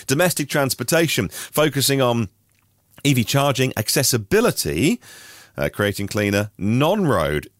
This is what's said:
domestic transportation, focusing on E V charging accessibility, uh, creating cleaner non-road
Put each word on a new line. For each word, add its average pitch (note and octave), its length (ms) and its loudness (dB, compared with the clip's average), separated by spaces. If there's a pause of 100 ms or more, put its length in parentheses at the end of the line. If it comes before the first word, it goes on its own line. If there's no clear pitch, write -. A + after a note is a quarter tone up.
domestic D#3 420 0
transportation, C#3+ 800 0
focusing C#3 760 0
on A#2 260 0 (760)
E C#3+ 100 4
V B2 100 2
charging C3+ 540 0
accessibility, C#3 1200 0 (580)
uh, D2 140 0
creating G2+ 360 -2
cleaner G#2 500 0
non-road A#2 920 0 (120)